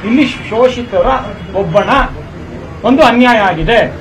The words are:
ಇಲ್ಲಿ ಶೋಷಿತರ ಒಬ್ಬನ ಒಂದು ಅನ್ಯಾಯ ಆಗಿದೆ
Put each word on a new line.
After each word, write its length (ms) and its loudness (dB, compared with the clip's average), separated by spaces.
ಇಲ್ಲಿ 240 2
ಶೋಷಿತರ 760 -2
ಒಬ್ಬನ 340 0
ಒಂದು 180 4
ಅನ್ಯಾಯ 340 6
ಆಗಿದೆ 640 0